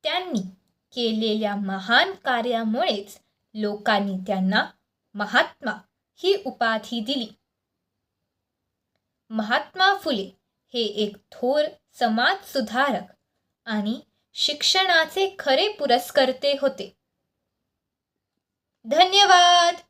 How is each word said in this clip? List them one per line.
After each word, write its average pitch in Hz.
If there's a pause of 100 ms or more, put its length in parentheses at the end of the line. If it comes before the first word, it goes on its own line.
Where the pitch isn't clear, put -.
त्यांनी 330 (520)
केलेल्या 220
महान 202
कार्यामुळेच 233 (340)
लोकांनी 202
त्यांना 196 (420)
महात्मा 214 (440)
ही 381 (100)
उपाधी 233
दिली. 233 (2000)
महात्मा 294
फुले 202 (440)
हे 247
एक 208 (160)
थोर 294 (260)
समाजसुधारक 247 (600)
आणि 214 (320)
शिक्षणाचे 359
खरे 302
पुरस्कर्ते 269
होते. - (1900)
धन्यवाद. 349 (140)